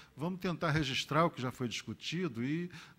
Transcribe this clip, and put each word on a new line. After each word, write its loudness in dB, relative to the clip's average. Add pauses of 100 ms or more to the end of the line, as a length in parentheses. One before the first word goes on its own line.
(160)
vamos -2
tentar 0
registrar 4
o 4
que -8
já 0
foi -2
discutido -4
e, 0 (300)